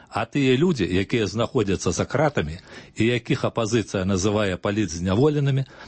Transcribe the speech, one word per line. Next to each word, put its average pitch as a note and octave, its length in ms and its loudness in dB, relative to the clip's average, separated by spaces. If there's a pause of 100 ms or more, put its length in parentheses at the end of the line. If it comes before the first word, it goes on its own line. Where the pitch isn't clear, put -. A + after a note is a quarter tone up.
А A2 160 -4
тыя C3 320 2
людзі, D3 280 2
якія G2 400 0
знаходзяцца G2 680 0
за F#2+ 100 0
кратамі F2+ 540 -2 (360)
і G#2+ 120 0
якіх B2 420 -2
апазіцыя G#2+ 560 -2
называе G2 520 0
палітзняволенымі, A2 1080 0 (220)